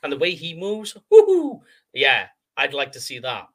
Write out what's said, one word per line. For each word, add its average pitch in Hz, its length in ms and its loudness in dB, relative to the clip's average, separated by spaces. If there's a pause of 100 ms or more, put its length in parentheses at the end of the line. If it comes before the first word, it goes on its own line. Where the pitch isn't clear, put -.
and 143 80 -6
the 139 60 -2
way 175 140 0
he 165 220 -10
moves, 208 440 -8 (140)
woohoo! 370 500 6 (320)
Yeah, 127 340 0 (300)
I'd 139 160 -2
like 135 180 -4
to 131 80 -16
see 123 200 -12
that. 117 360 -8